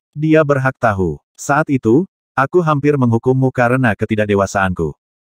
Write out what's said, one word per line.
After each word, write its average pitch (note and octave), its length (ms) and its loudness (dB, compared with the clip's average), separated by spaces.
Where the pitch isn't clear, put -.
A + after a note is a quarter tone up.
Dia D#3 320 2
berhak C3+ 320 0
tahu. F#2+ 480 -2
Saat D3 320 -2
itu, C3 320 2
aku C#3 240 0
hampir D3 400 0
menghukummu B2+ 500 0
karena B2 460 0
ketidakdewasaanku. G2 960 -2